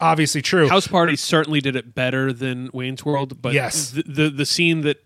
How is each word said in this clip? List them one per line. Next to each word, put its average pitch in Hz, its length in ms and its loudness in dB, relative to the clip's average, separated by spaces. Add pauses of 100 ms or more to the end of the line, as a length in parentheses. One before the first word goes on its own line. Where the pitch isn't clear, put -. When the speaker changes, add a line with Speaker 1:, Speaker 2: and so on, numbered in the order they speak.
Speaker 1:
obviously 156 400 2
true. 165 260 4
Speaker 2:
House 180 200 4
Party 170 280 2
certainly 156 460 0
did 131 160 -2
it 120 180 -10
better 131 380 -2
than 127 400 -6
Wayne's 131 320 -8
World, 139 360 -4
but 127 120 -2
Speaker 1:
Yes. 139 380 -2
Speaker 2:
the, 143 140 -4
the, 151 240 0
the 139 160 -4
scene 165 360 0
that, 147 240 -2